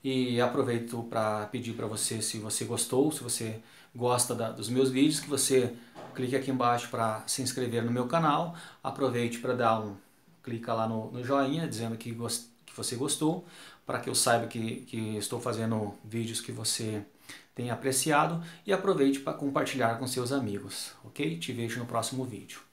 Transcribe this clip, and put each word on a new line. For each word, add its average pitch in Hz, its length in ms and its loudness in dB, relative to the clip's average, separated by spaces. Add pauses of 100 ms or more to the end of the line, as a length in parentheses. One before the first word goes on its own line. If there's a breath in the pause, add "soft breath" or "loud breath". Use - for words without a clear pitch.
E 127 380 2
aproveito 120 640 0
pra 107 420 0
pedir 113 280 -6
pra 117 140 -4
você, 110 340 -2
se 110 180 -4
você 107 260 -4
gostou, 127 460 2
se 147 120 -8
você 110 380 -4 (340 loud breath)
gosta 123 400 2
da, 113 160 -2
dos 110 180 -8
meus 131 200 4
vídeos, 143 300 4
que - 100 -8
você 131 440 4 (440 loud breath)
clique 127 180 0
aqui 135 140 0
embaixo 120 400 2
pra 110 380 0
se - 160 -2
inscrever 117 400 0
no 117 80 0
meu 123 160 0
canal. 160 480 2 (280 loud breath)
Aproveite 120 540 0
pra 127 160 0
dar 117 260 4
um, 104 160 -6 (460)
clica 117 320 -4
lá 113 140 2
no, 113 240 -2
no 123 120 -8
joinha, 139 440 2
dizendo 113 280 -4
que 117 160 -10
gos-, 117 380 -6 (160)
que - 100 -20
você 113 200 -4
gostou, 156 500 0 (400 loud breath)
pra 127 140 -2
que - 100 -4
eu 120 60 -4
saiba 117 320 6
que, 113 340 -4
que 110 360 -4
estou 110 220 -4
fazendo 113 540 0 (100)
vídeos 113 380 -4
que - 100 -10
você 107 540 -2 (480 loud breath)
tem 123 160 -4
apreciado. 151 720 2 (220 loud breath)
E 196 80 2
aproveite 180 460 4
pra 151 140 -4
compartilhar 135 680 0
com 131 80 -2
seus 123 240 0
amigos, 101 640 -4 (120)
ok? 156 320 -4
Te 131 160 -6
vejo 117 260 -4
no 120 60 -4
próximo 120 400 -2
vídeo. 101 360 -12 (120)